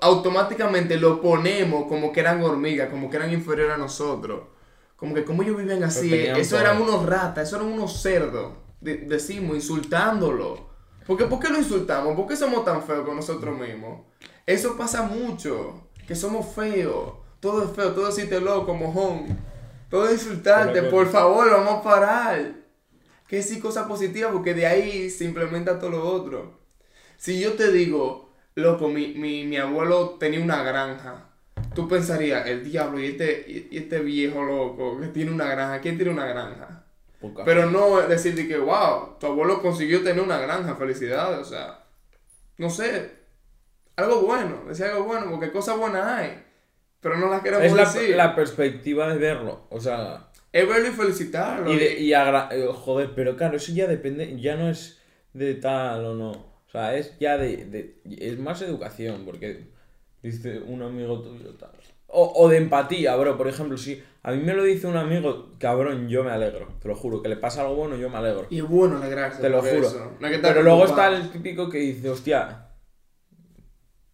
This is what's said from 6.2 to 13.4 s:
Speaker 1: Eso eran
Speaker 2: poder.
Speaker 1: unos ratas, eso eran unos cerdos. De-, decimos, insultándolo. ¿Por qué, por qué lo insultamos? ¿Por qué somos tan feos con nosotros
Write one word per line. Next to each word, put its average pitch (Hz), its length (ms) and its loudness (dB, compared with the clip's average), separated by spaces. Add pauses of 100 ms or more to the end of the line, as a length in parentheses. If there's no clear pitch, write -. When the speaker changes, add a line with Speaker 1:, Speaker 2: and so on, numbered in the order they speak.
Speaker 1:
Eso 208 220 2
eran 214 180 4
Speaker 2:
poder. 220 160 2
Speaker 1:
unos 170 160 2
ratas, 170 380 0
eso 202 100 -6
eran 214 120 -4
unos 220 320 -4
cerdos. 139 520 0 (260)
De-, 151 180 -6
decimos, 151 580 -4
insultándolo. 160 1120 -2 (380)
¿Por 190 100 0
qué, 233 80 4
por 247 140 -2
qué 311 100 0
lo 302 80 0
insultamos? 156 580 0
¿Por 196 120 -2
qué 294 80 -4
somos - 280 0
tan 156 200 0
feos 147 220 -4
con 147 100 -6
nosotros 147 420 -8